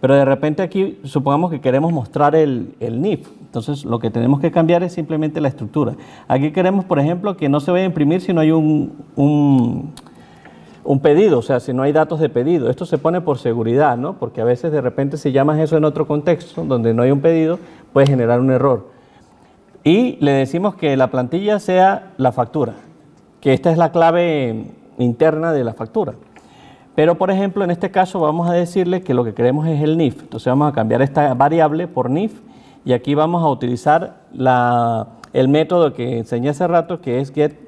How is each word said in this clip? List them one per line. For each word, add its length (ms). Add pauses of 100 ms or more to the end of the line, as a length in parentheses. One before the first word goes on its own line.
Pero 140
de 100
repente 380
aquí 420
supongamos 460
que 100
queremos 320
mostrar 420
el, 460
el 220
nif. 260 (140)
Entonces 420
lo 140
que 120
tenemos 300
que 100
cambiar 320
es 120
simplemente 480
la 60
estructura. 440 (340)
Aquí 260
queremos, 340
por 120
ejemplo, 380
que 140
no 100
se 100
vaya 140
a 20
imprimir 360
si 100
no 80
hay 100
un, 440 (220)
un, 760 (920)
un 160
pedido, 380
o 40
sea, 180
si 140
no 80
hay 100
datos 260
de 120
pedido. 400
Esto 160
se 100
pone 240
por 160
seguridad, 600
¿no? 160
Porque 260
a 40
veces 280
de 80
repente 380
si 140
llamas 260
eso 180
en 80
otro 220
contexto, 580
donde 300
no 80
hay 80
un 100
pedido, 380 (340)
puede 140
generar 340
un 100
error. 380 (960)
Y 400
le 80
decimos 440
que 200
la 140
plantilla 480
sea 580
la 160
factura, 400 (680)
que 100
esta 180
es 60
la 160
clave 720 (320)
interna 560
de 100
la 120
factura. 400 (840)
Pero, 180
por 160
ejemplo, 320
en 80
este 220
caso 280
vamos 300
a 20
decirle 480
que 140
lo 100
que 80
queremos 340
es 140
el 160
nif. 260
Entonces 280
vamos 180
a 60
cambiar 260
esta 340
variable 520
por 240
nif 300 (440)
y 80
aquí 220
vamos 300
a 40
utilizar 760 (100)
la, 720 (260)
el 160
método 460
que 240
enseñé 320
hace 160
rato, 340
que 200
es 120
get 220 (140)